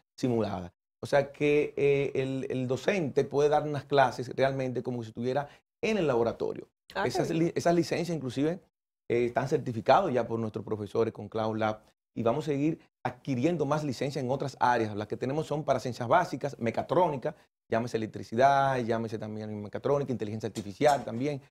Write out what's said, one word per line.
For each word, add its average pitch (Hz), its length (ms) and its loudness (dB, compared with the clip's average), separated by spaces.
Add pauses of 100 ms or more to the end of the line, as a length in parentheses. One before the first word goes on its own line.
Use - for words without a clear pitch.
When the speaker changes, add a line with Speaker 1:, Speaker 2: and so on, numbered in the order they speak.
(180)
Speaker 1:
simulada. 101 560 -2 (280)
O 123 40 -6
sea 143 260 2
que, 147 460 2
eh, 139 380 2
el, 135 340 -2
el 127 180 -2
docente 139 560 0
puede 143 240 2
dar 147 160 4
unas 147 220 -4
clases 131 500 2
realmente 131 480 0
como 120 200 -4
si 110 80 -10
estuviera 127 360 -2 (340)
en 214 180 0
el 165 60 2
laboratorio. 113 640 0 (260)
Speaker 2:
Ah, 196 100 -2
qué - 40 0
Speaker 1:
Esas 175 220 0
Speaker 2:
bien. 165 160 2
Speaker 1:
li-, - 100 0
esas 170 180 4
licencias 165 400 0
inclusive, 143 460 -2 (500)
eh, 120 180 2
están 123 200 0
certificados 135 640 4
ya 117 160 0
por 113 100 -4
nuestros 110 280 -6
profesores 107 480 -2
con 104 160 -12
Cloud 110 260 -2
Lab 107 240 0 (340)
y 113 100 -4
vamos 131 200 2
a 151 80 -2
seguir 143 260 0 (280)
adquiriendo 143 600 0
más 147 200 0
licencias 139 360 -4
en 123 80 -2
otras 139 300 -4
áreas. 117 380 2
Las 107 100 -6
que 117 80 -6
tenemos 143 320 -4
son 147 160 -4
para 131 160 0
ciencias 120 300 -6
básicas, 156 500 0
mecatrónica, 143 800 0 (340)
llámese 117 260 0
electricidad, 131 840 2
llámese 113 400 -2
también 107 420 -8
mecatrónica, 131 500 -2
inteligencia 107 360 -6
artificial 113 580 0
también. 131 340 -4 (120)